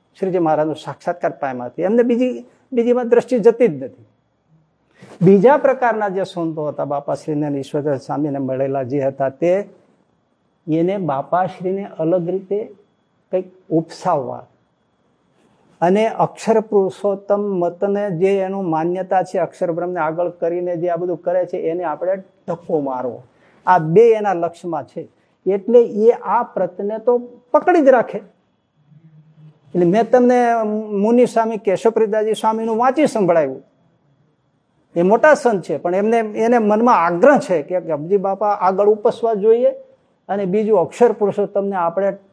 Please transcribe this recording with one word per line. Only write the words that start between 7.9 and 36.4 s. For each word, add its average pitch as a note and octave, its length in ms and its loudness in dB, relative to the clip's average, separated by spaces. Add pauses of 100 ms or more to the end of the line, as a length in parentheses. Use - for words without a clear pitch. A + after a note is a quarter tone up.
સ્વામીને C#3 420 -4
મળેલા C3+ 440 -2
જે C3+ 180 -4
હતા, C3+ 280 -2
તે F3 400 -2 (1040)
એને F3 260 0
બાપાશ્રીને F3+ 880 -4
અલગ E3 440 -2
રીતે G3 440 -6 (580)
કંઈક F#3 200 -4 (180)
ઉપસાવવા D3+ 800 -4 (1300)
અને G3 260 2
અક્ષર G#3+ 520 -2
પુરુષોત્તમ G3+ 800 -2
મતને G3 800 -2
જે F#3+ 200 2
એનું F#3+ 320 -4
માન્યતા F3+ 540 -2
છે, F#3 160 -4
અક્ષર E3+ 320 -4
બ્રહ્મને F3 280 -6
આગળ E3 300 -2
કરીને F3 480 -4
જે F3 120 -4
આ E3+ 60 -2
બધું F3 260 -6
કરે F3+ 240 -2
છે, - 120 -8
એને E3 260 -4
આપણે F3 400 -4 (240)
ધક્કો E3+ 320 -4
મારવો, B2+ 440 -6 (420)
આ F3+ 140 4
બે F#3 320 6
એના G#3 220 0
લક્ષ્યમાં E3 540 -6
છે. D#3 200 -14 (380)
એટલે G3+ 360 2
એ A3 300 2
આ A3 320 0
પ્રતને G3+ 560 -6
તો A#3+ 180 2 (340)
પકડી E4+ 300 2
જ C4 60 4
રાખે. A#3+ 300 4
એટલે - 1700 -10
મેં A3+ 240 2
તમને B3 540 4 (280)
મુનિ A3+ 340 2
સ્વામી, A3+ 320 -2
કેશવપ્રદાસજી A3 760 0
સ્વામીનું A3 440 -2
વાંચી C4 300 2
સંભળાવ્યું. D#3 560 0 (1300)
એ E3+ 60 0
મોટા G3 320 4
સંત A3+ 300 0
છે, D3+ 140 -6
પણ F3 180 -4
એમને, A3 220 0
એને A3+ 400 0